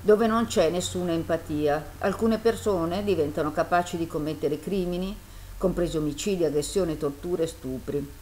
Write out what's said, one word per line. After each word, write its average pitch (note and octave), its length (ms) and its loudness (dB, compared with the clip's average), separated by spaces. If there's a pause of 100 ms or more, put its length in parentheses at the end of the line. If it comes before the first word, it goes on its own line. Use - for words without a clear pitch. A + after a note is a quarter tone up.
dove G#3 260 6
non A3+ 200 4
c'è F3 220 4
nessuna F3+ 440 0
empatia. D#3 720 0 (160)
Alcune G#3+ 400 2
persone G3+ 640 0
diventano D#3 480 2
capaci F3 440 0
di E3 100 -2
commettere D3+ 540 -2
crimini, F#3 560 -2 (400)
compresi E3+ 400 0
omicidi, D#3 480 0
aggressioni, D3+ 540 0
torture E3 460 -2
e - 20 -4
stupri. C#3+ 640 -6 (120)